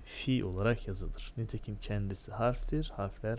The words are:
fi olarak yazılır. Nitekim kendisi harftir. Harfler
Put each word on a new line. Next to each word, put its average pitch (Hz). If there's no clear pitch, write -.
fi 127
olarak 101
yazılır. 92
Nitekim 110
kendisi 101
harftir. 123
Harfler 107